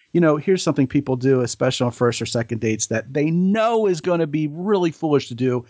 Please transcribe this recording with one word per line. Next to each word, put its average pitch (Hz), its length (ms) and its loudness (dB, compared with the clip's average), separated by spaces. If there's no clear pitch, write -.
you 175 80 4
know, 151 160 4
here's 185 260 0
something 143 240 2
people 143 300 -2
do, 127 240 2
especially 127 440 -2
on 120 60 -2
first 120 300 0
or 113 40 -6
second 117 360 -4
dates, 110 260 -2
that 113 260 -6
they 151 160 0
know 214 560 2
is 180 140 0
gonna 170 280 0
be 151 200 -2
really 175 440 0
foolish 147 360 0
to 120 80 -10
do, 123 340 0